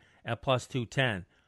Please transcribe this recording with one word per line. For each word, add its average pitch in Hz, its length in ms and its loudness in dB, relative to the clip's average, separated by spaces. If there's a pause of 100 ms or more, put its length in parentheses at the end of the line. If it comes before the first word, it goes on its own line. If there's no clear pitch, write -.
(240)
at - 180 -6
plus 131 240 2
two 123 200 -4
ten. 110 400 0 (220)